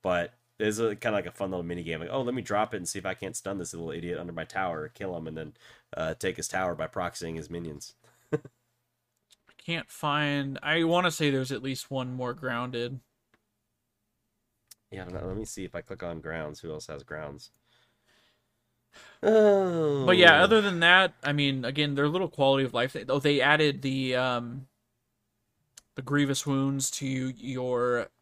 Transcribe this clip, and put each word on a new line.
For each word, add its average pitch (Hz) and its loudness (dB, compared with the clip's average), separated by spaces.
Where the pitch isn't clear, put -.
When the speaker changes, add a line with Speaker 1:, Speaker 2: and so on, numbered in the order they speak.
Speaker 1:
But 87 0
it's 107 0
a, 113 0
kinda 107 -2
like 87 -2
a 85 -12
fun 98 -4
little 90 -4
mini 87 -6
game. 82 -6
Like, 82 -8
"Oh, 135 -2
let 123 -4
me 120 -6
drop 107 -2
it 110 -8
and 87 -8
see 98 -8
if 90 -8
I 95 -4
can't 92 -10
stun 98 -6
this 85 -8
little 82 -8
idiot 85 -6
under 87 -10
my 82 -8
tower, 82 -6
kill 92 -8
him, 80 -10
and 78 -10
then, 78 -12
uh, 80 -4
take 92 -4
his 78 -8
tower 92 -2
by 80 -4
proxying 85 -6
his 78 -8
minions." 82 -10
<laughs> - -12
Speaker 2:
I 151 -2
can't - -6
find, 143 -2
I 160 2
wanna 175 4
say 151 0
there's 131 0
at 120 -6
least 135 -8
one 127 -4
more 127 -4
Grounded. 123 -6
Speaker 1:
Yeah, 95 -10
I - -10
don't 90 -8
know. 90 -8
Let 92 -6
me 110 -6
see 98 -10
if 90 -12
I 85 -6
click 92 -12
on 85 -8
Grounds, 78 -8
who 82 -12
else 76 -10
has 71 -12
Grounds. 73 -12
Oh. 185 6
Speaker 2:
But 185 8
yeah, 170 10
other 214 6
than 190 0
that, 180 6
I 143 0
mean, 139 0
again, 143 -2
they're 143 2
little 180 -2
quality 135 2
of 123 -6
life. 123 0
They, - -8
oh, 143 2
they 143 4
added 143 4
the, 131 0
um, 127 -2
the 139 -10
Grievous 139 0
Wounds 139 0
to - -8
your 127 -2